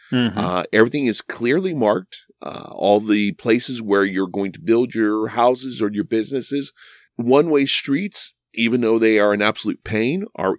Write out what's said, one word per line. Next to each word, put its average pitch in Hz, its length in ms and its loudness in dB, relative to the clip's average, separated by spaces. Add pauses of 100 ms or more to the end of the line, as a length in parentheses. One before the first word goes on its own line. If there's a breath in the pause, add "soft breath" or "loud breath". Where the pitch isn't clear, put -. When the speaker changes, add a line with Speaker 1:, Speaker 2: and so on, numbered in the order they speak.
(140 loud breath)
Speaker 1:
Mm-hmm. 120 240 0
Speaker 2:
Uh, 90 340 -2
everything 131 360 2
is 107 140 -2
clearly 160 520 -2
marked. 120 500 -2 (180)
Uh, - 300 -14
all 104 300 2
the 104 320 0
places 120 480 -2
where 101 240 2
you're 95 220 -2
going 98 260 -6
to - 80 -20
build 117 340 0
your 110 340 0
houses 123 520 0
or 104 100 0
your 101 140 -4
businesses. 135 640 -4 (460 soft breath)
One-way 143 480 4
streets, - 680 -4 (200)
even 117 260 0
though 113 180 2
they 110 220 4
are 104 140 4
an 104 80 0
absolute 107 420 -2
pain, 127 420 -2 (100)
are 95 240 -2